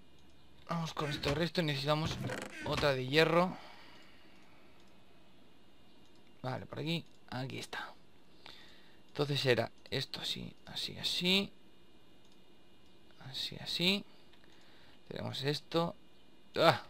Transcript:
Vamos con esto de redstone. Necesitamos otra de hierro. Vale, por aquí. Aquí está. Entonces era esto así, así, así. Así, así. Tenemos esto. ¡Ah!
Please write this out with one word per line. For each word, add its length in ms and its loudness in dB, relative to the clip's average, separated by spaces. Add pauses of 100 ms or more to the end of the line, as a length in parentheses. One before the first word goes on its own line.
(680)
Vamos 280 0
con 160 0
esto 180 2
de 60 6
redstone. 380 4
Necesitamos 440 2 (480)
otra 300 6
de 100 0
hierro. 500 8 (2750)
Vale, 240 -4
por 140 -8
aquí. 260 0 (240)
Aquí 300 -4
está. 340 -6 (1160)
Entonces 360 2
era 260 6 (200)
esto 300 -2
así, 340 -4 (100)
así, 320 -6
así. 560 4 (1800)
Así, 320 -2
así. 420 2 (1040)
Tenemos 360 -4
esto. 520 2 (600)
¡Ah! 340 10